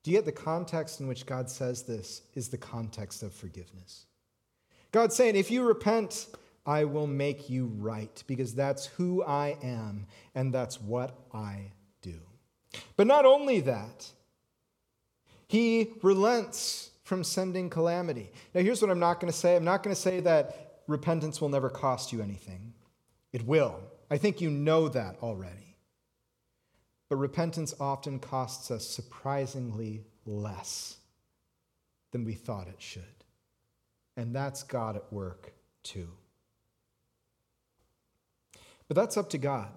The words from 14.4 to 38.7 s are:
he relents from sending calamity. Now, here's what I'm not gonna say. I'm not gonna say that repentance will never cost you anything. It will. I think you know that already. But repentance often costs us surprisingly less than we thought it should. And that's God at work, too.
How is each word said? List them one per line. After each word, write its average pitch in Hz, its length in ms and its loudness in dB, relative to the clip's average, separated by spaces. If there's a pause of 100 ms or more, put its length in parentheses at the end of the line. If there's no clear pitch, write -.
he 226 540 4
relents 196 880 2 (140)
from 185 200 -2
sending 185 460 -2
calamity. 165 640 0 (240)
Now, 180 60 4
here's 214 200 4
what 208 80 4
I'm 180 80 4
not 170 220 4
gonna 175 120 -2
say. 175 240 6
I'm 165 80 6
not 190 200 2
gonna 196 120 0
say 185 260 0
that - 680 2
repentance 151 520 0
will 151 100 0
never 139 200 2
cost 131 420 -2
you 110 120 -4
anything. 98 500 -10 (580)
It 117 140 -4
will. 123 340 4 (300)
I 147 80 2
think 185 240 0
you 165 80 0
know 151 400 4
that 110 320 -4
already. 95 460 -8 (1400)
But 139 80 0
repentance 156 600 -2
often 139 420 -4
costs 127 520 -6
us 110 160 -6
surprisingly 117 1160 -6 (200)
less 104 720 -8 (1160)
than 123 120 -4
we 110 120 -4
thought 95 340 -10
it 90 120 -20
should. - 440 -16 (880)
And 117 180 -6
that's 135 300 -6
God 110 320 -4
at - 160 -10
work, 95 400 -10 (320)
too. 90 240 -12 (2750)